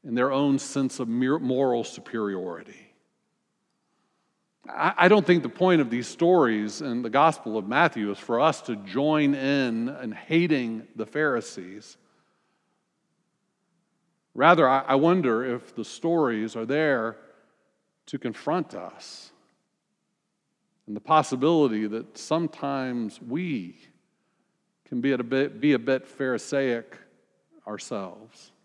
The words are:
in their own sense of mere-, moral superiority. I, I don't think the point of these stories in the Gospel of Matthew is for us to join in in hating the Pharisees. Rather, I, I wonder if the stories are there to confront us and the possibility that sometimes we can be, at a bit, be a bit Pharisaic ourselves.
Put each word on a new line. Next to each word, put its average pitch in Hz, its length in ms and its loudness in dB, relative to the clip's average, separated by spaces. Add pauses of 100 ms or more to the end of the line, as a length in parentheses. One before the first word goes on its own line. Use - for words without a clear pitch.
in 120 100 -6
their 127 160 2
own 139 280 2
sense 131 420 -4
of 120 80 -4
mere-, 127 320 0
moral 127 420 0
superiority. 98 1080 -8 (1800)
I, - 280 -2
I 180 120 6
don't 208 180 6
think 175 160 4
the - 60 -4
point 180 320 4
of 123 100 0
these 120 160 -4
stories 120 760 2
in 127 220 -4
the 117 80 -6
Gospel 135 480 2
of 98 80 -6
Matthew 117 440 0
is 98 80 -6
for 117 220 -2
us 151 220 2
to 113 140 -6
join 139 580 0
in 135 540 -2
in 127 240 -10
hating 135 760 0 (100)
the 110 100 -6
Pharisees. 107 880 -6 (2500)
Rather, 156 340 6
I, 131 120 4
I 135 140 0
wonder 139 500 2 (120)
if - 180 -14
the 113 100 -8
stories 120 720 -2
are 113 100 -6
there 131 500 0 (880)
to 135 120 -8
confront 147 560 -4
us - 560 -16 (1600)
and 104 80 -12
the 104 60 -10
possibility 143 840 2
that 110 320 -8
sometimes 135 1040 -4
we 120 560 -6 (1080)
can 123 140 -6
be, 135 140 2
at 123 60 -2
a 123 40 -4
bit, 135 340 -2
be 143 140 4
a 127 60 4
bit 131 280 -2
Pharisaic 127 920 -4 (680)
ourselves. 104 840 -12 (120)